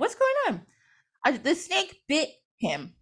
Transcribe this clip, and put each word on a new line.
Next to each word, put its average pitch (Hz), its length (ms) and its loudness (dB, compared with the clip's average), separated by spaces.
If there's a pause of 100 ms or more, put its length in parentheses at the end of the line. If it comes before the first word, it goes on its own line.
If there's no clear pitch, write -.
What's 453 140 -2
going 523 200 2 (140)
on? 185 140 -4 (600)
Uh, 247 180 4
the 285 120 4
snake 370 540 -4
bit 294 200 0 (300)
him. 147 440 -4